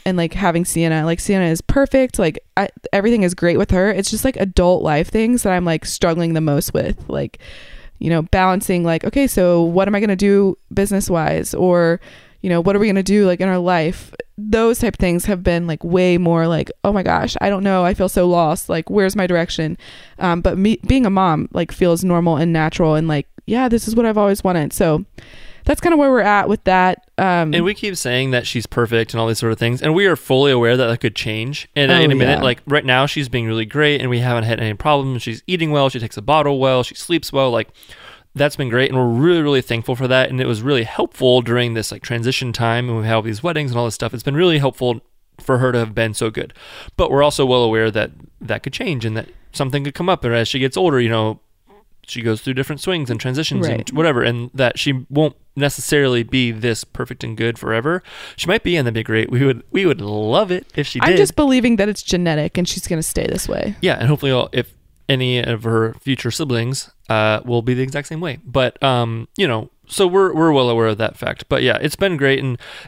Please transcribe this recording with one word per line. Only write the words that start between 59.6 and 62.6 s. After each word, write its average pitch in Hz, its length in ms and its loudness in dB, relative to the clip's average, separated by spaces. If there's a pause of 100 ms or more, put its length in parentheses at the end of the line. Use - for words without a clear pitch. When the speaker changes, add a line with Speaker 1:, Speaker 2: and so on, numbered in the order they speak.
Speaker 2:
we 190 160 2
would 135 140 0
love 107 500 0
it 180 240 -4
if 147 140 -4
she 131 120 -6
Speaker 1:
I'm - 100 2
Speaker 2:
did. 381 80 4
Speaker 1:
just 403 180 4
believing 254 400 2
that 202 120 2
it's 208 140 -6
genetic 165 560 -2
and 180 100 0